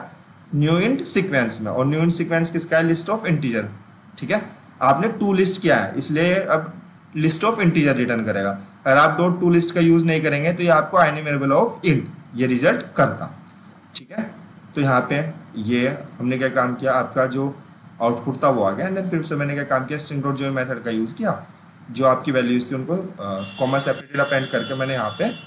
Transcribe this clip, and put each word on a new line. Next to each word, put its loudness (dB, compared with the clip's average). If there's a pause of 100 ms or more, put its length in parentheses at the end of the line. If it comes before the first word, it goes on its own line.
(560)
new 4
int 0
sequence 0
में। -4
और 0
new 0
int 4
सीक्वेंस 0
किसका 0
है, 2
list 0
of -2
integer, 0 (540)
ठीक -6
है। 0 (400)
आपने 4
टू 0
list 2
किया 4
है -2
इसलिए 2
अब 0 (460)
list 2
of 0
integer 4
return -2
करेगा। -2 (280)
अगर 6
आप 4
dot 2
to 2
list 4
का 2
यूज़ 6
नहीं 2
करेंगे 0
तो -4
ये 2
आपको 4
enumerable 2
of 0
int -4
ये 0
result 2 (120)
करता, 0 (600)
ठीक -12
है। -6 (460)
तो -2
यहाँ 4
पे -2 (380)
ये 0 (220)
हमने -2
क्या 0
काम 0
किया, 0
आपका 0
जो -4 (460)
आउटपुट -2
था 4
वो 2
आ 2
गया। -4
And -2
then -4
फिर -2
से -4
मैंने -2
क्या -4
काम 0
किया, -6
string -4
dot -2
join -4
method -4
का -4
यूज़ -4
किया, -2 (600)
जो -2
आपकी 2
values 0
थी -4
उनको, -4
अ, -8
comma 0
separated -2
अपेंड 0
करके -2
मैंने -4
यहाँ -2 (100)
पे 0 (180)